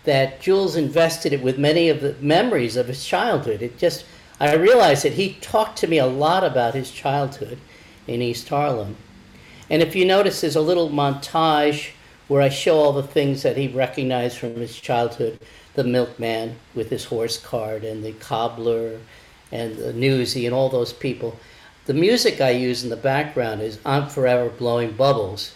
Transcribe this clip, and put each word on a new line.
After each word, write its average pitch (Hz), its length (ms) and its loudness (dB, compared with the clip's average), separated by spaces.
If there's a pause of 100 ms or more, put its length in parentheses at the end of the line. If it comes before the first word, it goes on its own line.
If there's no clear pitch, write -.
that 135 360 2
Jules 190 340 2
invested 160 580 0
it 135 120 -2
with 131 140 0
many 156 300 4
of 147 120 2
the 139 200 -4
memories 147 560 2
of 123 120 0
his 127 180 -10
childhood. 180 560 -2
It 120 160 -10
just, - 260 0 (360)
I 147 160 4
realized 180 480 6
that 135 80 2
he 180 220 -2
talked - 440 -2
to - 80 0
me 165 120 2
a 131 80 4
lot 151 360 2
about 123 320 0
his 135 160 -6
childhood 135 680 -6 (480)
in 120 120 -4
East 120 280 -4
Harlem. 131 480 -2 (760)
And 156 100 2
if 160 140 2
you 185 100 2
notice, 190 360 2
there's 151 160 0
a 156 40 4
little 165 300 2
montage 147 1000 0 (360)
where 139 160 4
I 135 60 4
show 156 320 2
all 147 120 6
the 139 120 -2
things 139 400 0
that 123 120 2
he 135 120 -2
recognized 127 680 -2
from 117 180 -8
his 117 200 -10
childhood, 117 600 -2 (360)
the 139 100 0
milkman 117 720 -2 (180)
with 113 160 -6
his 120 140 -6
horse 117 340 -4
cart 110 460 -6
and 110 180 -8
the 110 120 -8
cobbler 113 840 -4 (540)
and 113 240 -8
the 117 160 -8
newsie 123 540 0
and 120 60 -2
all 131 160 2
those 123 240 -2
people. 120 460 -8 (480)
The 139 80 -2
music 202 460 2
I 131 100 4
use 123 320 0
in 123 80 -8
the 113 60 -4
background 135 640 -2
is 107 260 -6
I'm 139 220 0
Forever 123 420 2
Blowing 117 460 -2
Bubbles, 113 600 0